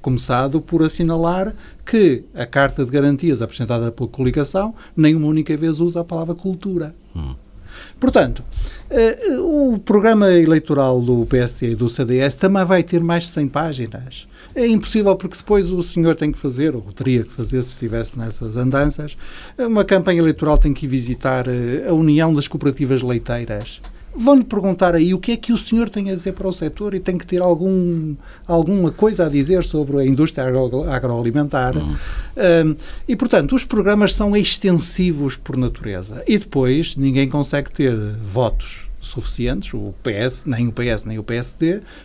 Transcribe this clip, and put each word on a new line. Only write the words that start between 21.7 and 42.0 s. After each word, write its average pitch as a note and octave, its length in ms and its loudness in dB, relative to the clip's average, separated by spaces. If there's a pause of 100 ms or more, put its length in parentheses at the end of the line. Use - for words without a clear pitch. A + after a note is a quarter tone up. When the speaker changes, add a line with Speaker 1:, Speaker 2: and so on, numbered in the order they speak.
Speaker 1:
a F3+ 40 2
União D#3+ 420 4
das C#3+ 140 0
Cooperativas C3+ 540 0
Leiteiras. A#2 760 -6 (400)
Vão-lhe C4 220 6
perguntar F#3+ 540 0
aí E3+ 180 4
o F#3 40 0
que A#3 140 -4
é A#3 40 -2
que A#3 160 -2
o G#3+ 60 2
senhor A3+ 300 0
tem G3+ 220 -4
a F#3+ 40 -4
dizer F#3 180 -6
para F#3+ 160 -4
o F#3 40 -2
setor F3+ 400 -6
e F#3+ 60 -2
tem F3+ 180 -4
que E3 100 -8
ter F3+ 140 0
algum, F3 760 0 (320)
alguma E3+ 420 2
coisa G3 360 2
a - 20 0
dizer D3 360 2
sobre C#3+ 360 -2
a C3+ 40 2
indústria C#3 440 2
agro-, C3 420 0
agroalimentar. B2 880 0
Speaker 2:
Uhum. D2+ 180 -4 (420)
Speaker 1:
Ahm, E3 380 4 (320)
e, B3+ 80 0
portanto, G3+ 400 2
os C4 100 0
programas G#3 500 2
são G#3 200 2
extensivos F3 1000 2
por - 200 -8
natureza. A2+ 720 -6
E G#3+ 100 4
depois C#3 600 0
ninguém C#3 320 2
consegue C#3+ 420 -2
ter C3 240 0 (260)
votos G#2+ 680 -2 (120)
suficientes, - 720 -6
o G2+ 300 -8
P B2+ 80 -4
S, A2+ 380 -4
nem A#2+ 180 -2
o A2 60 -2
P A#2+ 160 -4
S, A2 180 -2
nem A2 120 -8
o G#2 40 -8
P A#2 120 -6
S A#2+ 220 -6
D, E3+ 240 -2 (240)